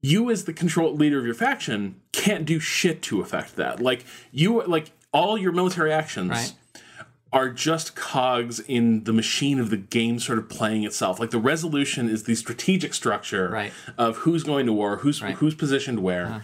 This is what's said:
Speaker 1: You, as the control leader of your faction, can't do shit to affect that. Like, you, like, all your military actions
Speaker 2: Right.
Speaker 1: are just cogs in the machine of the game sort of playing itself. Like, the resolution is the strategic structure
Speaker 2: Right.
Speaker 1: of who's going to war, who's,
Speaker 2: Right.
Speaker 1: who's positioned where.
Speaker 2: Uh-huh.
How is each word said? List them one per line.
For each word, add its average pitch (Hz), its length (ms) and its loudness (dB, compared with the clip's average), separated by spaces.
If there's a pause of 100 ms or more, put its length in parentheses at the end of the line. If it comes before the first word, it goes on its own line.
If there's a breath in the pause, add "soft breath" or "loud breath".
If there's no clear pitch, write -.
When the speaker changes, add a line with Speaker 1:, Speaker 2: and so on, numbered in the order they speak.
Speaker 1:
You, 196 300 2
as 220 140 -2
the 165 80 -6
control 160 420 0
leader 147 240 4
of 123 60 -2
your 117 100 -2
faction, 113 640 -2 (160)
can't 185 320 0
do 156 160 0
shit - 420 0
to 101 180 -2
affect - 360 -8
that. 65 240 -4
Like, 127 240 0 (260 loud breath)
you, 208 340 2
like, 160 280 -2 (200)
all 185 240 2
your 190 140 0
military 175 420 0
actions 156 380 -2
Speaker 2:
Right. 117 220 -2 (800 loud breath)
Speaker 1:
are 131 200 2
just 156 440 -4
cogs 120 640 -2
in 117 440 4
the 113 80 0
machine 135 480 2
of 113 80 0
the 110 80 0
game 117 420 -2
sort 113 200 -2
of 107 100 -6
playing 110 360 -2
itself. 107 360 -2
Like, 113 100 -4
the 120 100 0
resolution 143 680 0
is 110 140 -2
the 117 120 0
strategic 160 600 -2
structure 98 560 2
Speaker 2:
Right. 104 220 -4 (260 loud breath)
Speaker 1:
of 113 200 4
who's 160 260 2
going 139 200 2
to 117 80 4
war, 104 260 2
who's, 143 220 0
Speaker 2:
Right. 98 140 -4
Speaker 1:
who's 151 200 2
positioned 135 440 0
where. 90 280 0
Speaker 2:
Uh-huh. 110 180 -6